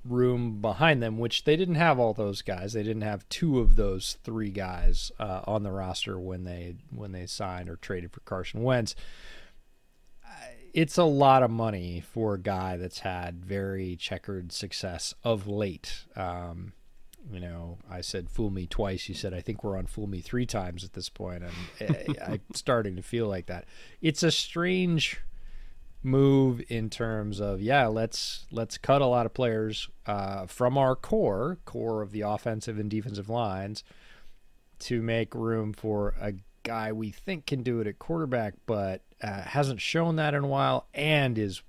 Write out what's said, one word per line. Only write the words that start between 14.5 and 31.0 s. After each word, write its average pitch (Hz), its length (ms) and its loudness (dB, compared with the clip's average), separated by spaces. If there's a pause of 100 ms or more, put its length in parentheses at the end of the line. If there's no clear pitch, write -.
success - 600 -6 (100)
of 107 220 0
late. 101 580 -4 (100)
Um, 87 580 -6 (600)
you 92 80 -8
know, 85 380 -10 (120)
I 90 100 -10
said, 87 300 -6
"Fool 107 200 0
me 92 160 -4
twice." 98 420 -2
You 95 60 -8
said, 92 200 -6
"I 90 60 -6
think - 240 -6
we're 101 120 -2
on 92 100 -4
Fool 104 200 -6
Me 98 140 -6
three 117 260 -2
times 90 380 -4
at 90 80 -14
this - 160 -8
point." 90 340 -8 (380)
And 196 160 0
I, - 100 -8 (180)
<laughs> - 80 -6
I'm 101 80 -4 (140)
starting 107 420 0
to 95 60 -8
feel 117 240 -2
like 95 200 -4
that. 87 180 -8 (360)
It's 160 220 0
a 165 80 6
strange 175 920 0 (800)
move 135 640 6
in 110 200 -2
terms 107 520 -2
of, 101 200 -2
yeah, 123 260 4
let's, - 640 -2
let's 113 260 -4
cut 143 240 6
a 135 40 6
lot 123 200 4
of 110 80 -6
players, 110 560 0 (160)
uh, 98 400 -4
from 127 320 2
our 131 160 6
core, 151 720 0